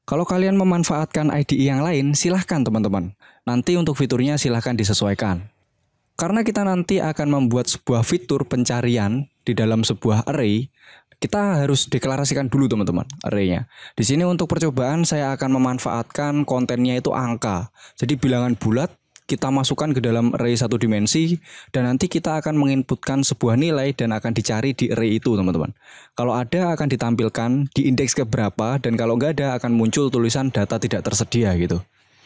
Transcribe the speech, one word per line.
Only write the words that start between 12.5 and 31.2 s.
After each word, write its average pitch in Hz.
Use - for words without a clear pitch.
teman-teman, 101
arraynya. 98
Di -
sini 143
untuk 175
percobaan 151
saya 147
akan 131
memanfaatkan 127
kontennya 127
itu -
angka. 117
Jadi 131
bilangan 123
bulat 120
kita 135
masukkan 139
ke 123
dalam 117
array 120
satu 117
dimensi 120
dan 123
nanti 131
kita 160
akan 151
menginputkan 135
sebuah 117
nilai 143
dan 113
akan 110
dicari 117
di 120
array 110
itu, 117
teman-teman. 92
Kalau 120
ada 170
akan 151
ditampilkan 120
di 139
indeks 131
keberapa 117
dan 120
kalau 117
nggak 143
ada 131
akan 120
muncul 117
tulisan 123
data 107
tidak -
tersedia 98